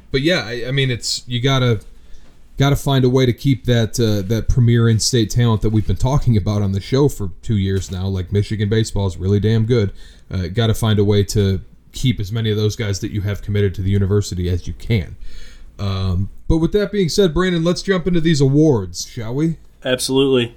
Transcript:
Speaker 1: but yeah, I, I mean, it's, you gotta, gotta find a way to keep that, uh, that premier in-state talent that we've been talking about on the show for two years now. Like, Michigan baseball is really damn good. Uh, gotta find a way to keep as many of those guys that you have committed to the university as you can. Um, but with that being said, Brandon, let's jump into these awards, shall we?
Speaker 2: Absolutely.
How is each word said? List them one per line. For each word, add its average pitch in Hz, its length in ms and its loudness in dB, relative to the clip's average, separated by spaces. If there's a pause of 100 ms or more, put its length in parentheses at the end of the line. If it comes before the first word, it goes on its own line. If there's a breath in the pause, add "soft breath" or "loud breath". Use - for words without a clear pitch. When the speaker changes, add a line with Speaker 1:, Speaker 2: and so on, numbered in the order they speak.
(120)
Speaker 1:
but 135 100 0
yeah, 151 240 0
I, 117 220 -8
I 127 40 -4
mean, 135 200 0
it's, - 360 -6
you 123 140 -4
gotta, 127 400 2 (760 soft breath)
gotta 139 180 4
find 135 280 0
a 127 60 4
way 131 160 2
to 120 80 4
keep 135 320 -2
that, 117 340 0
uh, 107 280 2
that 110 200 -2
premier 117 400 4
in-state 113 440 2
talent 117 320 2
that 107 80 2
we've 107 160 0
been 98 80 0
talking 127 420 2
about 101 240 0
on 98 120 -2
the 95 60 -4
show 135 300 2
for 101 220 -6 (100)
two 107 160 -2
years 95 320 -2
now. 92 160 -6
Like, 95 260 -4
Michigan 101 380 0
baseball 107 380 0
is 87 100 -6
really 95 220 2
damn 110 260 2
good. 110 260 2 (380 soft breath)
Uh, 92 180 -4
gotta 107 280 0
find 107 240 2
a 104 40 4
way 104 200 4
to 95 380 0 (300)
keep 123 280 -2
as 98 120 -6
many 113 200 -2
of 104 60 -2
those 107 180 0
guys 101 240 -4
that 113 120 -6
you 104 100 -4
have 98 200 -4
committed 101 340 0
to 98 60 -4
the 95 80 0
university 98 580 0
as 87 200 -2
you 87 60 -4
can. - 420 -2 (640 loud breath)
Um, 95 500 -2 (180)
but 165 100 4
with 165 160 2
that 202 180 0
being 196 180 0
said, 185 240 2
Brandon, 175 300 0
let's 175 180 0
jump 185 240 -2
into 180 160 2
these 160 180 4
awards, 135 680 2
shall 117 260 -8
we? 156 240 -2 (260)
Speaker 2:
Absolutely. 131 720 0